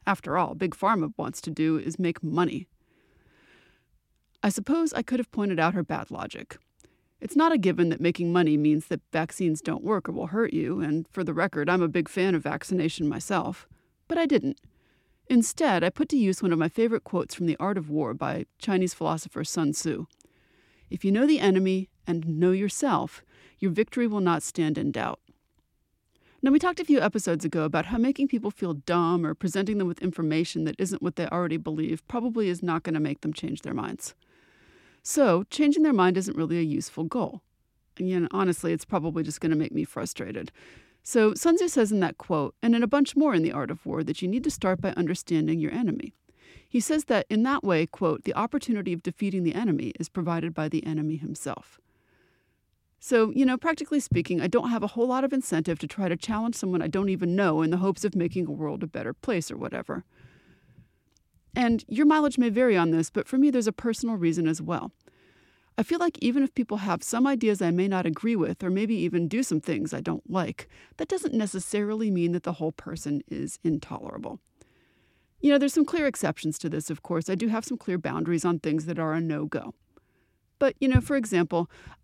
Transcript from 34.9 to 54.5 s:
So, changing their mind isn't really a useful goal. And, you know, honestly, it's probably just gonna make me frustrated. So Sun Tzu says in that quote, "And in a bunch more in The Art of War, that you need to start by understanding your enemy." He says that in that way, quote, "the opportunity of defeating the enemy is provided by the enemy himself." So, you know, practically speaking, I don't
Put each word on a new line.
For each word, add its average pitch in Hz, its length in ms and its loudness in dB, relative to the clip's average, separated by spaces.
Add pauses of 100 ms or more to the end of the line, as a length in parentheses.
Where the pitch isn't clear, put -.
So, 208 440 4
changing 294 320 4
their 302 100 6
mind 185 240 4
isn't 190 180 -4
really 165 220 0
a 170 60 2
useful 160 400 -4
goal. 196 400 -4 (540)
And, 185 120 -2
you 185 100 0
know, 170 120 0
honestly, 180 420 0
it's 160 120 -4
probably 165 360 -2
just 151 180 -6
gonna 160 160 0
make 156 160 -2
me - 120 -2
frustrated. - 680 -8 (520)
So 220 320 4
Sun 339 220 4
Tzu 359 100 2
says 220 240 2
in 208 80 2
that 170 180 0
quote, 147 460 -2
"And 233 120 6
in 233 60 2
a 240 60 2
bunch 285 280 4
more 277 200 4
in 160 80 4
The - 80 0
Art 131 180 -4
of 170 160 -10
War, 160 180 -4
that 143 200 -4
you 180 40 -2
need 240 180 -2
to 311 40 0
start 185 320 -2
by 190 120 -2
understanding 165 680 0
your 156 120 -4
enemy." - 440 -4 (520)
He 247 120 0
says 302 260 0
that 220 240 2
in 214 140 2
that 269 200 0
way, 170 220 2
quote, - 380 -2
"the - 100 -4
opportunity 208 600 -2
of 170 100 -8
defeating 190 400 -2
the 165 100 0
enemy 180 460 -2
is 170 100 -8
provided 170 460 -4
by 151 140 -2
the 156 140 -2
enemy 156 340 -4
himself." 151 600 -10 (1200)
So, 226 300 4
you 262 160 2
know, 254 140 2
practically 311 400 -2
speaking, 170 420 0
I 147 60 0
don't 240 240 2